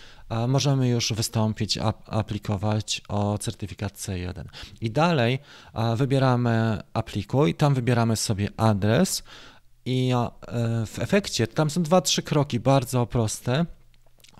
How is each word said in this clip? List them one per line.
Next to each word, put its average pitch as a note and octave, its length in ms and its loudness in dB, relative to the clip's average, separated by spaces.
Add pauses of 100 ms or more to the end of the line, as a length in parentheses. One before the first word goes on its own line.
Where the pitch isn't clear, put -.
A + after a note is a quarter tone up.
(280)
e, A2+ 180 -2
możemy C3+ 420 2
już A#2+ 240 0
wystąpić, A2 680 -2
ap-, - 300 -4
aplikować G#2+ 1000 -2
o G#2 300 0
certyfikat - 540 -8
C - 260 -8
jeden. F2+ 300 -8 (320)
I A2+ 100 -4
dalej, C3 480 2 (360)
e, A2+ 220 0
wybieramy A#2+ 880 2 (120)
aplikuj, B2 600 0
tam C#3+ 200 2
wybieramy A#2 420 2
sobie G#2 400 -2
adres A2 680 2 (640)
i, B2+ 280 0
e, A#2 720 -2
w - 120 -12
efekcie, A#2 480 0
tam D#3 240 -2
są F3+ 120 -2
dwa, F3 180 4
trzy - 220 0
kroki C#3+ 380 0
bardzo B2+ 460 2
proste. B2 600 0 (720)